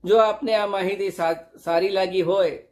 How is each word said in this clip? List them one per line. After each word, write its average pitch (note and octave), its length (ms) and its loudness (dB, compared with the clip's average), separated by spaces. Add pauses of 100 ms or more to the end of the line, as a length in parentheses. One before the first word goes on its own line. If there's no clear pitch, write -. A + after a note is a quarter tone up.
જો G3 140 4
આપને A3 360 2
આ G#3 120 0
માહિતી G3 440 -4
સા-, E3 480 -4
સારી E3+ 300 0
લાગી F#3+ 340 0
હોય E3+ 340 0 (160)